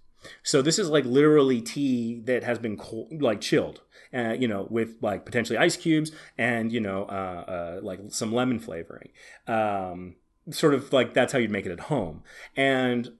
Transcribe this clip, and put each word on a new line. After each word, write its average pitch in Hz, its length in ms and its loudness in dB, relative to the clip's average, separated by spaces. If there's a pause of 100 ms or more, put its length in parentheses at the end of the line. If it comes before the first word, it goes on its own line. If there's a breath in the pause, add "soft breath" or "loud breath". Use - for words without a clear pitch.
(440 loud breath)
So 143 180 4
this 160 180 2
is, 185 100 0
like, 147 160 4
literally 135 560 6
tea 120 640 -2
that 127 180 0
has 120 160 -2
been 110 160 -4
cold, 113 460 -10
like, 110 180 2
chilled. 95 400 0 (340 loud breath)
Uh, 113 240 -2
you 127 80 0
know, 98 240 -2
with, 113 300 -2
like, 104 240 -2
potentially 113 340 -2
ice 170 200 4
cubes 156 340 0 (260 loud breath)
and, 117 320 0
you 117 120 -2
know, 98 240 -4
uh, 95 420 -8
uh, 87 340 -8
like, 95 280 -10
some 110 240 -4
lemon 123 260 0
flavoring. - 480 -12 (400 loud breath)
Um, 95 720 -2 (320)
sort 151 240 2
of, - 180 -2
like, 123 220 4
that's 123 180 2
how 139 80 2
you'd 113 100 2
make 101 160 -2
it 92 60 -6
at 87 80 -10
home. 101 420 -4 (360 loud breath)
And, 131 640 2